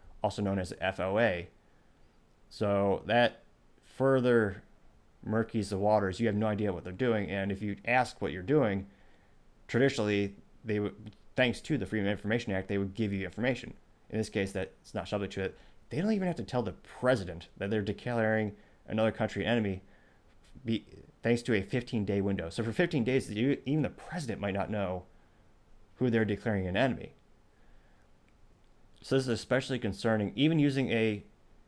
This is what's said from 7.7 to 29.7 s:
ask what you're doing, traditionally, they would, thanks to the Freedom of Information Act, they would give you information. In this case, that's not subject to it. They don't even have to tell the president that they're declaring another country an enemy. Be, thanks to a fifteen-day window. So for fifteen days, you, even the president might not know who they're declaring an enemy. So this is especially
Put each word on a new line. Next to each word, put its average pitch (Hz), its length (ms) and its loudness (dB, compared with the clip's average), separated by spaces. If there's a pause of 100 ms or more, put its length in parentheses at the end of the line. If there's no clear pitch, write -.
ask 123 360 0
what 82 120 -2
you're 92 100 -8
doing, 104 420 2 (840)
traditionally, 104 640 2 (300)
they 107 140 -2
would, 104 320 -6 (240)
thanks 123 260 2
to 151 160 -2
the 98 80 -4
Freedom 101 220 -2
of 101 40 2
Information 104 400 -2
Act, 95 160 -2
they 101 100 -2
would 98 160 -2
give 104 200 -2
you 95 120 -2
information. 117 480 -4 (360)
In - 80 -4
this 110 120 -2
case, 98 220 -2
that's - 420 -8
not 90 140 -6
subject 101 260 -4
to 95 100 -4
it. - 140 -6 (320)
They 135 120 -2
don't 208 100 0
even 190 160 0
have 175 80 -2
to 117 80 -6
tell 123 180 -2
the 98 120 -4
president 92 760 -2 (100)
that 98 120 -4
they're 107 120 2
declaring 110 680 0 (360)
another 110 240 2
country 107 320 -2
an 95 80 2
enemy. 101 300 0 (840)
Be, 113 200 -2 (360)
thanks 117 220 2
to 123 100 0
a 101 80 4
fifteen-day 101 600 0
window. 95 280 -2
So - 140 -4
for 113 80 -2
fifteen 165 320 0
days, 127 260 0
you, 120 360 0
even 147 180 0
the 107 60 -2
president 135 500 -8
might 98 140 -2
not 95 160 -2
know 92 340 -4 (920)
who 127 140 0
they're 113 160 4
declaring 101 420 0
an 90 100 -2
enemy. 123 360 0 (1900)
So - 140 0
this 131 100 2
is 127 40 -2
especially 127 500 0